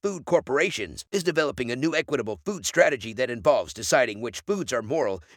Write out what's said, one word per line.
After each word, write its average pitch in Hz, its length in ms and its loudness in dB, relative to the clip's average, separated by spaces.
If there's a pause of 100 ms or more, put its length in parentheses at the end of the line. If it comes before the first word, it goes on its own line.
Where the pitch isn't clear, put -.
food 190 220 -4
corporations, 143 880 0
is 190 100 0
developing 147 480 0
a 123 60 -2
new 156 180 0
equitable 120 480 -2
food 180 220 -6
strategy 135 480 2
that 123 160 -2
involves 117 440 2
deciding 113 460 2
which 117 260 -8
foods 180 280 -2
are 117 80 0
moral 110 420 -2 (140)